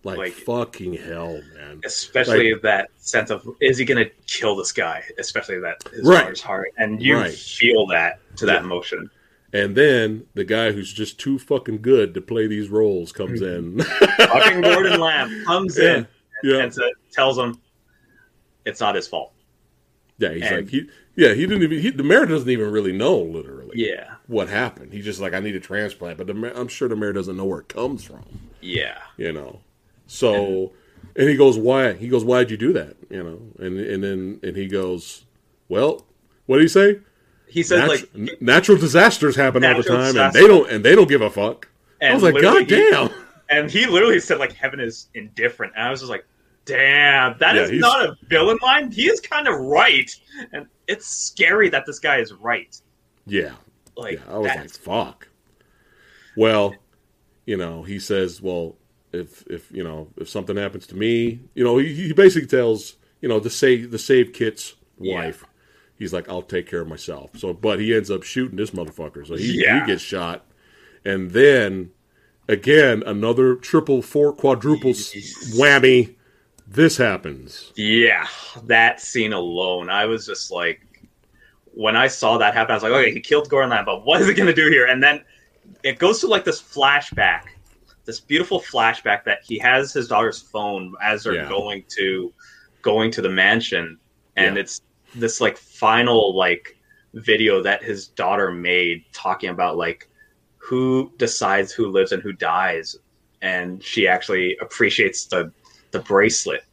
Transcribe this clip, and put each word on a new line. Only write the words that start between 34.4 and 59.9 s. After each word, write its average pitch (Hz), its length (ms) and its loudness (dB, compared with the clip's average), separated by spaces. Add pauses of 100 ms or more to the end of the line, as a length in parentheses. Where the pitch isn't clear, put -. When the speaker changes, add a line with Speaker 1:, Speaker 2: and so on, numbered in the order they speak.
Speaker 1:
and 90 120 -8
he 98 120 -8
goes, 92 580 -6 (420)
"Well," 120 380 -2 (400)
what 131 120 2
did 156 60 6
he 165 60 4
say? 202 300 4 (480)
Speaker 2:
He 170 160 -4
says, 180 180 4
Speaker 1:
Nat-, 147 60 4
Speaker 2:
like, 143 280 -2
Speaker 1:
n-, 107 140 -8 (100)
natural 160 380 6
disasters 151 580 4
happen 131 300 2
all 151 60 6
the 135 80 4
Speaker 2:
Natural 123 180 2
Speaker 1:
time, 127 160 2
Speaker 2:
disaster. 135 260 4
Speaker 1:
and 190 60 12
they - 20 10
don't, 185 220 8
and 107 160 -2
they 156 100 10
don't 185 140 8
give 139 120 4
a 107 80 0
fuck. 104 380 -4 (340)
I 147 40 -2
Speaker 2:
And 185 100 4
Speaker 1:
was 262 80 2
like, 160 120 6
Speaker 2:
literally 202 300 6
Speaker 1:
"God 427 260 6
damn." 135 180 2
Speaker 2:
he, - 40 -10 (360)
and 151 220 0
he 220 140 2
literally 202 360 4
said, 165 180 -2
like, 127 140 -4
"Heaven 135 260 -6
is 117 340 -8
indifferent." 107 640 -6
And 113 120 -4
I - 40 -4
was 135 100 -8
just 127 100 -14
like, 98 140 -10 (400)
"Damn, 135 760 4
that 175 160 4
Speaker 1:
Yeah, - 80 4
Speaker 2:
is 85 80 -2
Speaker 1:
he's 131 100 0
Speaker 2:
not 240 240 4
a - 100 -6 (120)
villain 185 340 2
line." 262 300 0
He 247 180 0
is 440 120 2
kinda 294 300 -4
right. 143 580 2 (440)
And - 140 -14 (200)
it's - 200 -8
scary 185 600 0
that 139 180 -4
this 143 120 -14
guy 147 180 0
is 110 160 -4
right. 107 420 -8 (500)
Speaker 1:
Yeah. 98 280 -4 (440)
Speaker 2:
Like, 104 300 -12
Speaker 1:
Yeah, 85 80 -14
I - 20 -6
was 107 160 -4
Speaker 2:
that's - 340 -14
Speaker 1:
like, 85 200 -6
"Fuck." - 200 -20 (1080)
Well, 107 400 2 (680)
you 104 120 -4
know, 82 260 -8
he 98 160 -12
says, 92 420 -4
"Well, 87 340 -6 (380)
if, 87 340 -12
if, 85 240 -14
you 92 120 -10
know, 78 340 -12